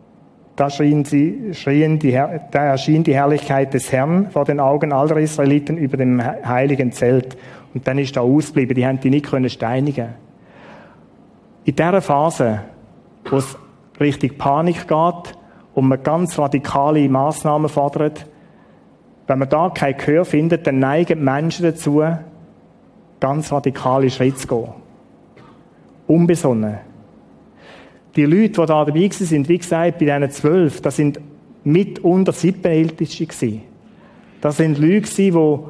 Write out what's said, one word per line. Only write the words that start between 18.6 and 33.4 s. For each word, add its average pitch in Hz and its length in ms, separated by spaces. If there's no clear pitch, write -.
wenn 135 140
man 135 100
da 160 180
kein 139 300
Gehör 160 260
findet, 165 420
dann 135 120
neigen 160 400
die 147 60
Menschen 156 400
dazu, 156 380
ganz 143 320
radikale 135 560
Schritte 131 280
zu - 100
gehen. 117 260
Unbesonnen. 147 720
Die 147 80
Leute, 196 240
die 214 40
da 170 140
dabei 151 360
waren, 196 80
sind, 160 400
wie 175 80
gesagt, 170 400
bei 156 80
diesen 143 240
zwölf, 156 500
das 143 160
sind 147 240
mitunter 185 720
Sippenälteste 160 920
gewesen. 110 340